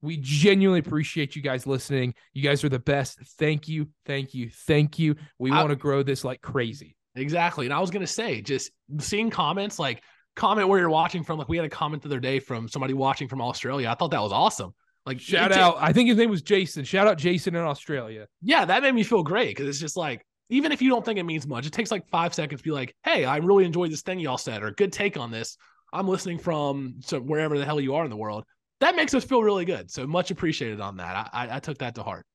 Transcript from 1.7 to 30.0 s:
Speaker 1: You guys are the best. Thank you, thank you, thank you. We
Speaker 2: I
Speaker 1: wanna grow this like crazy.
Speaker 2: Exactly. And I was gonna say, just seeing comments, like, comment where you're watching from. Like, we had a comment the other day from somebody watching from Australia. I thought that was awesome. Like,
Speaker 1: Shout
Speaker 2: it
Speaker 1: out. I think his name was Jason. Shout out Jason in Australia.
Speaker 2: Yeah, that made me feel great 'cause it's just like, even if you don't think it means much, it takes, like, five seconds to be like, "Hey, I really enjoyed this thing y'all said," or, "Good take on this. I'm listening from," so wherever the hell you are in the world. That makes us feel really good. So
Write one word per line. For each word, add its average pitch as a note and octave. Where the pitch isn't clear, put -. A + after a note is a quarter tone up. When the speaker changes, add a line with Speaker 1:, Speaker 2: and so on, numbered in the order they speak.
Speaker 1:
You C#3
guys C#3+
are D3
the C3
best. C3+
Thank D3+
you, D#3
thank C#3
you, B2
thank D3+
you. D3+
We C3
Speaker 2:
I D3+
Speaker 1:
wanna D3
grow C#3
this C3+
like B2+
crazy. A#2+
Speaker 2:
Exactly. D3+
And C#3
I D3
was F3+
gonna F#3+
say, F3+
just B2+
seeing G#3+
comments, F#3+
like, C3
comment G#3
where G3
you're F3
watching D#3+
from. D#3+
Like, D3
we E3
had D#3+
a -
comment D3+
the D3
other C#3
day C3
from A#2
somebody C3+
watching C3+
from C3
Australia. B2
I A2+
thought E3
that B2
was G#2
awesome. A#2+
Like, C3
Speaker 1:
Shout F3+
Speaker 2:
it F#3+
Speaker 1:
out. F3
I D3+
think A#3+
his A#3
name A#3
was F#3+
Jason. F#3+
Shout F#3+
out G3
Jason F3
in E3+
Australia. B2+
Speaker 2:
Yeah, B3
that F#3+
made C4+
me A3+
feel G3
great D#3+
'cause C3+
it's C#3
just D#3
like, D3+
even C#4+
if C#4
you B3+
don't B3
think A3
it F3
means D#3+
much, C3
it D#3
takes, A3+
like, G3+
five E3+
seconds D3+
to -
be D#3+
like, C3
"Hey, C#4+
I C3+
really F#3
enjoyed E3+
this D#3
thing F#3
y'all C3+
said," A2+
or, G#2+
"Good F#3+
take G3+
on A#2
this. A2+
I'm F#3+
listening F#3
from," C#3
so D#3
wherever D3+
the C#3+
hell D3
you C3+
are E3
in C#3+
the A2
world. G#2+
That E4+
makes D#4
us C4
feel B3+
really G3+
good. D#3
So C3+